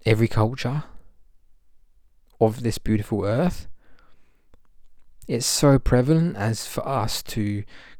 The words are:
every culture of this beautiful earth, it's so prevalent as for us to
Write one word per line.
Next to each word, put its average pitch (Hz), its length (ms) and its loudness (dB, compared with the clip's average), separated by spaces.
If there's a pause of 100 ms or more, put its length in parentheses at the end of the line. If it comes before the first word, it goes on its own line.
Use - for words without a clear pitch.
every 113 220 4
culture 123 560 0 (1500)
of 110 240 0
this 113 160 -2
beautiful 107 460 -2
earth, 131 420 -2 (1600)
it's 120 200 -2
so 139 320 4
prevalent 147 580 2
as 104 300 -2
for - 200 -6
us 123 360 -2
to 104 400 -4 (380)